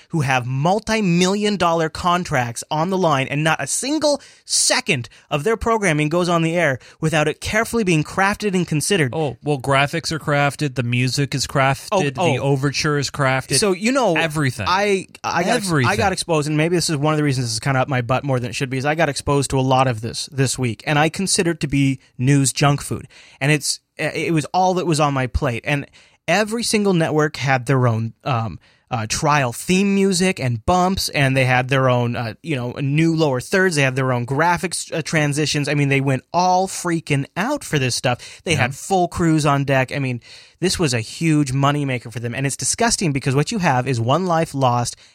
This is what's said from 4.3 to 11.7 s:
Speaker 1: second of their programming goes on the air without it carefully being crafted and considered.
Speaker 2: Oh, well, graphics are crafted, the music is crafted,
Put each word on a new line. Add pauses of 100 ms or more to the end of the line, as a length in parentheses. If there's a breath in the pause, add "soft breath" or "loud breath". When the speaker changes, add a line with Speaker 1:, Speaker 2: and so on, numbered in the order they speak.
Speaker 1:
second (220 loud breath)
of
their
programming
goes
on
the
air (240 loud breath)
without
it
carefully
being
crafted
and
considered.
Speaker 2:
Oh,
well,
graphics
are
crafted,
the
music
is
crafted,